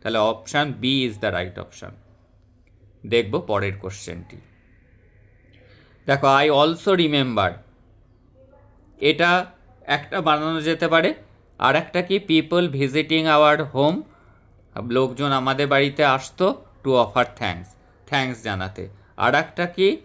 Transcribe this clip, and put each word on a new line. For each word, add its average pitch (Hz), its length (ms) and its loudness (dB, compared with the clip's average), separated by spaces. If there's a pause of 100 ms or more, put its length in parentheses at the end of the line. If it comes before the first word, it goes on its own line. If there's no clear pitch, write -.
তাহলে 113 160 -2
option 113 480 -2 (160)
B - 20 -2
is 127 360 0
the 107 100 -2
right 92 340 -6
option। - 260 -20 (1160)
দেখব 117 340 0
পরের 98 360 -4
কোশ্চেনটি। 90 600 -14 (1700)
দেখো, 139 200 2
"I 139 220 4
also 156 480 2
remember", 131 540 0 (1500)
এটা 175 460 2 (400)
একটা 143 340 -4
বানানো 156 400 0
যেতে 165 280 -2
পারে। 165 260 2 (440)
আর 135 180 2
একটা 170 260 -2
কি, 190 260 -2
"people 160 440 2
visiting 143 520 0 (120)
our 151 220 6 (160)
home", 151 280 2 (880)
লোকজন 131 420 0
আমাদের 131 340 0
বাড়িতে 143 380 2
আসতো, 143 600 0 (200)
"to 135 60 -2
offer 123 340 2
thanks", 90 440 -8 (420)
thanks 131 320 -4
জানাতে। 95 460 -8 (280)
আর 123 180 0
একটা 165 320 -2
কি, 190 380 0